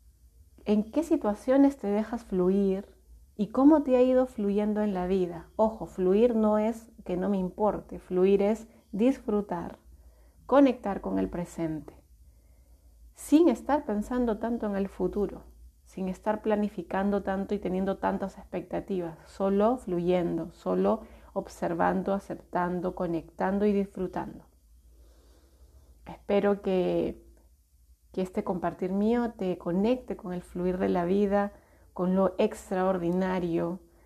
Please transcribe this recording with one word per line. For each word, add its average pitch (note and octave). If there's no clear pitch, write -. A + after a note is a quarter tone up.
¿en G#3
qué D4
situaciones C#4
te -
dejas G#3
fluir F#3+
y G#3
cómo C#4+
te C4
ha B3
ido B3+
fluyendo G#3
en G#3
la F3+
vida? F3+
Ojo, A3
fluir G3+
no G#3+
es A3+
que F3+
no F#3
me G3+
importe, F#3
fluir F#3+
es A3
disfrutar, G#3
conectar B3
con G3
el F#3+
presente, F3
sin D#4+
estar C#4
pensando A3
tanto A3+
en G3+
el G3
futuro, F#3+
sin F#3+
estar G#3+
planificando G3+
tanto G3
y G3+
teniendo F#3+
tantas F#3+
expectativas, F3
solo G3+
fluyendo, F3
solo F#3+
observando, F3+
aceptando, F3+
conectando F#3
y G#3
disfrutando. F#3
Espero G3+
que, F3
que -
este F#3
compartir F3+
mío A3+
te F#3
conecte G3
con F3+
el F3
fluir F3+
de F#3+
la F3+
vida, G3+
con F3+
lo F#3
extraordinario, F#3